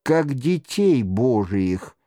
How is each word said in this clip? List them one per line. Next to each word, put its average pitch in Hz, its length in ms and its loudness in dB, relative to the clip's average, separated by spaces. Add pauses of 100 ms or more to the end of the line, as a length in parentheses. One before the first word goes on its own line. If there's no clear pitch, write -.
как 156 320 0
детей 160 680 0
Божиих, 95 920 -2 (100)